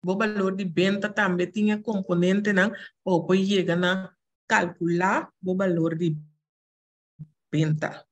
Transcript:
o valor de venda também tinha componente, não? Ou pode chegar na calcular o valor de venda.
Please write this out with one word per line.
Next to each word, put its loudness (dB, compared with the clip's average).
o -2
valor 0
de -6
venda 0
também 0
tinha 0
componente, 2
não? 2
Ou 0
pode 4
chegar 0
na -2
calcular 0
o 0
valor 0
de 0
venda. -2